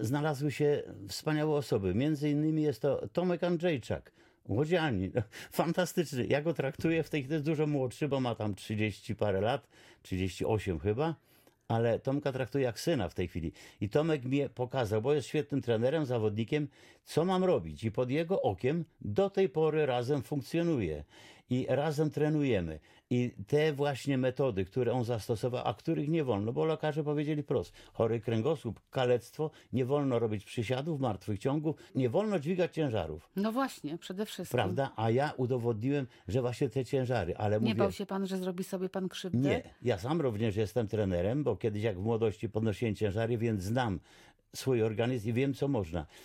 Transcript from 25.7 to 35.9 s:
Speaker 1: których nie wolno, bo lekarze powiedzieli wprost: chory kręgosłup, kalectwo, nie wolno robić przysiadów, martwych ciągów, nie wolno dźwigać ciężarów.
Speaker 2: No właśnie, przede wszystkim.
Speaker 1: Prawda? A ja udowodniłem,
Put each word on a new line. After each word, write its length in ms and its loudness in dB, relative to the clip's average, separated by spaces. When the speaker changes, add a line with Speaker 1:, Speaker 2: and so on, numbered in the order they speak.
Speaker 1:
których 340 -4
nie 160 2
wolno, 280 0
bo 120 0
lekarze 400 0
powiedzieli 380 0
wprost: 300 -2
chory 280 2
kręgosłup, 600 -2
kalectwo, 600 0
nie 120 0
wolno 340 2
robić 260 0
przysiadów, 560 -2
martwych 380 -2
ciągów, 380 -2
nie 140 2
wolno 300 2
dźwigać 360 0
ciężarów. 640 -2
Speaker 2:
No 160 0
właśnie, 460 -4
przede 280 -8
wszystkim. 300 -6
Speaker 1:
Prawda? 400 0
A 140 2
ja 260 2
udowodniłem, 680 -2